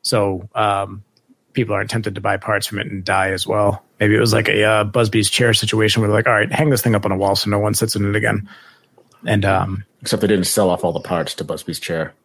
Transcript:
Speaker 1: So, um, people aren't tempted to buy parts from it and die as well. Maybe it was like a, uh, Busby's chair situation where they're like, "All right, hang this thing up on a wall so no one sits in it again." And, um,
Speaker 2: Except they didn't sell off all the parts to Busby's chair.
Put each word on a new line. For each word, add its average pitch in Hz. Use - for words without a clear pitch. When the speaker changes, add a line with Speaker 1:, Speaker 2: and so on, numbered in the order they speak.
Speaker 1:
So, 101
um, 101
people 104
aren't 101
tempted 107
to 95
buy 98
parts 101
from 101
it 101
and 95
die 95
as 92
well. 101
Maybe 107
it 110
was 110
like 110
a, 104
uh, 107
Busby's 107
chair 120
situation 107
where 107
they're 104
like, 113
"All 120
right, 107
hang 151
this 123
thing 117
up 101
on 101
a 95
wall 98
so -
no 101
one 104
sits 110
in 101
it 101
again." 104
And, 104
um, 95
Speaker 2:
Except -
they 104
didn't 95
sell 98
off 90
all 85
the -
parts 82
to 78
Busby's 80
chair. 80